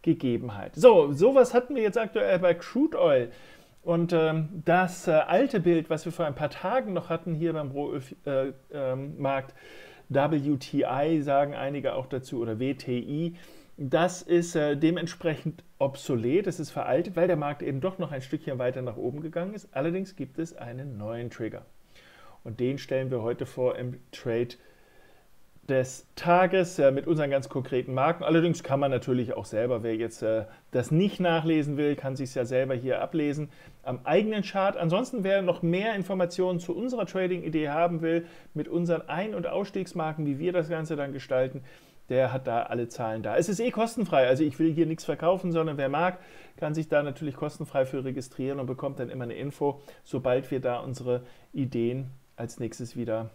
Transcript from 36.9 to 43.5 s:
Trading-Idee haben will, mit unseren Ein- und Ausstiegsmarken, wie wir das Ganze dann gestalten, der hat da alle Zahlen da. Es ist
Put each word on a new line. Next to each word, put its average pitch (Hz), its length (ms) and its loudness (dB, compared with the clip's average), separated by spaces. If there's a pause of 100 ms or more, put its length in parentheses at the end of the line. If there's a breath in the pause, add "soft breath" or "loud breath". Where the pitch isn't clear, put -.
Trading-Idee 170 640 -2
haben 165 340 0
will, 170 240 0 (280 loud breath)
mit 151 120 -4
unseren 170 420 0
Ein- 202 280 -4
und 175 100 -4
Ausstiegsmarken, 170 800 -4
wie 139 140 -2
wir 175 120 -2
das 165 160 0
Ganze 160 280 -4
dann 139 160 -4
gestalten, 131 500 -2 (460 loud breath)
der 127 240 2
hat 131 160 -4
da 117 160 2
alle 120 240 -2
Zahlen 110 340 -4
da. 107 140 0
Es 165 120 2
ist 202 120 -2